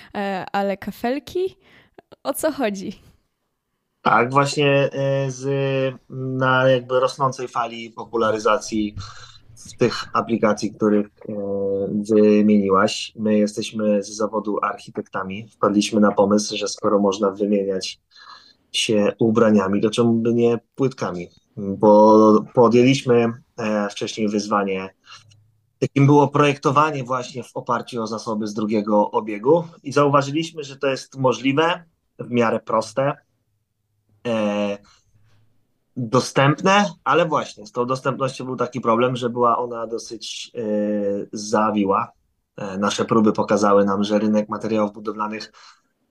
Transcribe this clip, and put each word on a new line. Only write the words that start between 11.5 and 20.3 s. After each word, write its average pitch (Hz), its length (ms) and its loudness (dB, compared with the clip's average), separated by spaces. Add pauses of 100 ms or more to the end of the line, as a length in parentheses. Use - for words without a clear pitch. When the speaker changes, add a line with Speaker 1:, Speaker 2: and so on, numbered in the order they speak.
Speaker 2:
wymieniłaś. 104 1080 4
My 107 220 0
jesteśmy 104 640 -2
z 101 60 -12
zawodu 107 540 -4
architektami. 104 840 -8
Wpadliśmy 104 520 0
na 101 120 4
pomysł, 104 440 2
że 101 120 -6
skoro 104 300 0
można 101 320 0
wymieniać 98 720 -4 (720)
się 104 460 0
ubraniami, 107 640 2
to 107 100 0
czemu 117 220 2
by 117 220 0